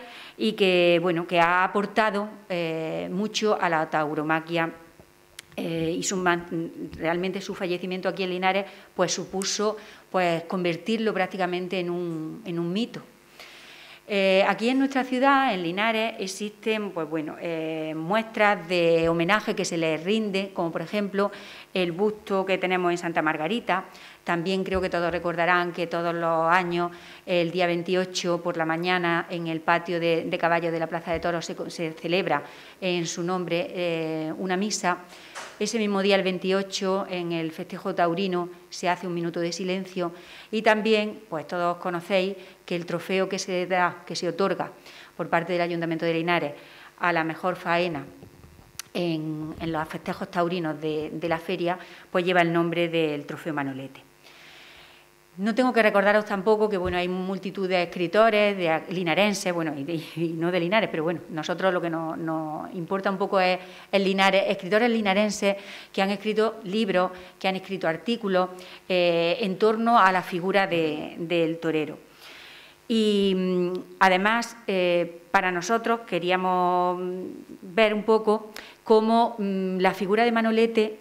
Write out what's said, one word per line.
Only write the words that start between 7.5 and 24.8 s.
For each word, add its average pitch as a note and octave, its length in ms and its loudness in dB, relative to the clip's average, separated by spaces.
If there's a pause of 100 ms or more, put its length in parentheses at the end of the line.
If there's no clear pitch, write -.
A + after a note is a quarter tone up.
fallecimiento F#3 540 -4
aquí F3 140 -4
en F#3 60 -2
Linares, F#3 360 0 (280)
pues, F3 200 0
supuso, G3+ 640 -2 (320)
pues, E3+ 340 0
convertirlo F#3+ 680 -2
prácticamente F3+ 680 -2
en F3 100 -4
un, E3 560 -6
en E3+ 140 -4
un E3+ 120 -2
mito. G#3+ 300 -4 (1080)
Eh, F#3+ 380 4
aquí G3+ 220 2
en C4 120 2
nuestra C4+ 240 2
ciudad, C4 500 4
en F#3 100 -2
Linares, A3 560 0
existen, G#3 720 -4
pues, D#3+ 180 -4
bueno, D#3 300 -4
eh, D#3+ 560 -4
muestras G3+ 720 2
de E3 400 4
homenaje F3 480 2
que G3 80 -2
se F3 140 -2
le D#3+ 200 0
rinde, G3 560 -2
como E3+ 180 -2
por F3+ 100 -4
ejemplo G3 500 -2 (420)
el F3 200 0
busto G3+ 520 0
que F#3+ 120 2
tenemos F#3 340 2
en F3 60 0
Santa E3+ 240 -2
Margarita. F3 640 0 (400)
También F#3 380 0
creo F#3+ 180 -2